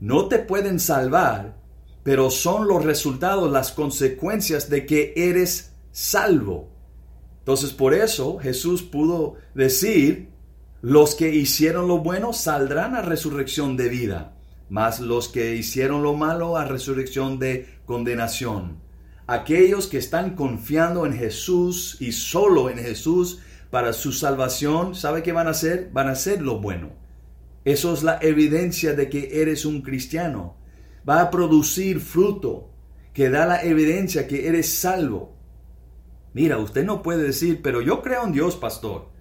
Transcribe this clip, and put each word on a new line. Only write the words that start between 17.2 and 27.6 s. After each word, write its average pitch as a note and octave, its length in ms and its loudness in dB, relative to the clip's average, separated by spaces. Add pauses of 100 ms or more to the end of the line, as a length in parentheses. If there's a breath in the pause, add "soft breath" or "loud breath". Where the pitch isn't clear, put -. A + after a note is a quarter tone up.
de B2+ 300 -4 (180 loud breath)
condenación". A#2 920 -4 (480 soft breath)
Aquellos F#3 580 4
que C#3 120 -4
están F3+ 360 -4
confiando D#3+ 720 0
en C#3 60 -2
Jesús F3 880 -2
y A#2+ 100 -6
solo E3 580 2
en A#2 100 -6
Jesús D#3+ 600 -2 (320 loud breath)
para A#2+ 220 0
su C#3 180 -4
salvación, D3 840 -2
¿sabe D#3 260 -2
qué F3 80 -4
van E3 160 0
a D#3+ 40 -2
hacer? E3+ 420 -2
Van C3+ 160 0
a C3+ 40 0
hacer F#3 300 -2
lo A#2+ 160 -2
bueno. F2+ 320 -8 (760 soft breath)